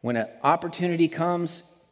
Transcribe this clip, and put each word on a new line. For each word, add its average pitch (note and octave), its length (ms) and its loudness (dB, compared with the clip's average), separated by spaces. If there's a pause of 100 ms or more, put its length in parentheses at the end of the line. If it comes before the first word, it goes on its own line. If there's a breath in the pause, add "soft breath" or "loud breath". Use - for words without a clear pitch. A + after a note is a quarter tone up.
When A#2+ 140 -2
an A2 120 0 (160)
opportunity E3+ 640 2
comes E3+ 560 -2 (280)